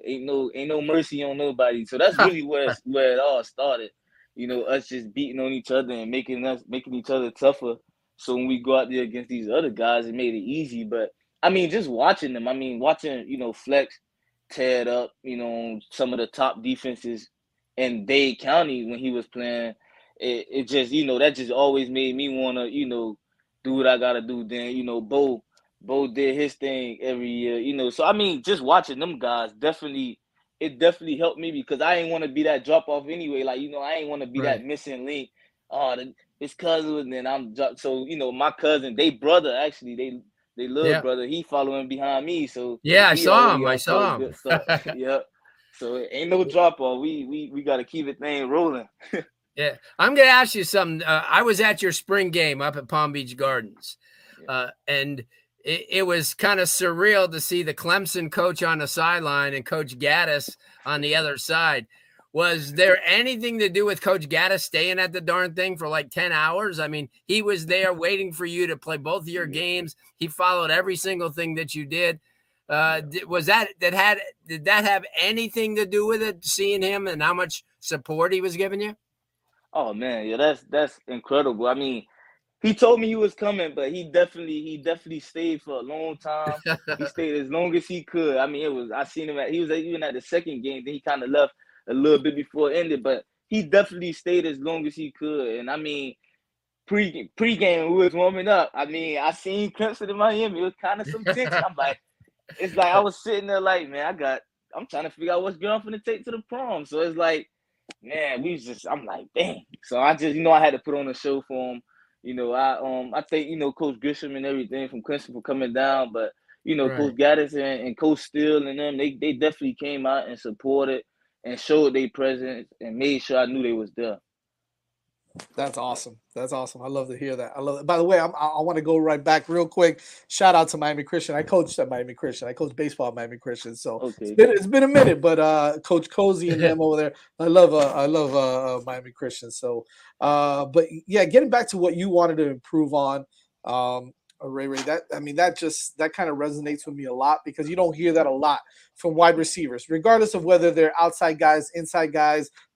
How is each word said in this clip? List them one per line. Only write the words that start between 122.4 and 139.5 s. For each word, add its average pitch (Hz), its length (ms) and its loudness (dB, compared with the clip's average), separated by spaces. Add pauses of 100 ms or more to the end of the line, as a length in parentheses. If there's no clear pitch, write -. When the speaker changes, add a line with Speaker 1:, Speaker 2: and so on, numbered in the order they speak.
Speaker 1:
and 113 160 -10
made 135 240 0
sure 131 180 0
I 127 60 4
knew 131 180 -4
they 117 100 0
was 107 220 -6
there. 113 220 -6 (1400)
Speaker 3:
That's 139 220 -6
awesome. 123 400 -8 (160)
That's 127 200 -8
awesome. 127 280 -8
I 127 60 -12
love 135 220 -6
to 123 80 -12
hear 135 200 -6
that. 120 180 -10
I 139 60 -10
love 139 180 -4
it. 143 60 -14
By 170 120 4
the 170 60 4
way, 180 160 6
I'm, 165 160 0
I, 147 120 0
I 156 140 -2
wanna 160 200 0
go 160 160 2
right 156 240 2
back 156 280 2
real 170 180 2
quick. 165 340 4 (260)
Shout 185 280 6
out 160 140 6
to 160 80 -6
Miami 147 260 -2
Christian. 160 320 -4
I 151 80 -2
coached 170 360 2
at 131 100 -2
Miami 123 240 -6
Christian. 123 340 -8
I 123 60 -8
coached 139 220 -6
baseball 147 340 -4
at 117 60 -10
Miami 120 220 -10
Christian. 120 380 -12
So 113 260 -8
Speaker 1:
Okay. 127 200 -8
Speaker 3:
it's 104 140 -6
been, 220 160 12
it's 196 160 2
been 269 160 6
a 269 40 6
minute, 254 340 8
but, 160 180 4
uh, 156 440 4
Coach 165 260 0
Cozy 180 420 2
and 160 100 2
Speaker 2:
<laughs> - 20 6
Speaker 3:
them 160 180 4
over 156 160 4
there, 151 160 0 (260)
I 165 80 0
love, 170 260 8
uh, 143 200 4
I 139 120 2
love, 147 300 0
uh, 131 420 0
uh, 120 80 -8
Miami 127 260 -10
Christian. 120 400 -10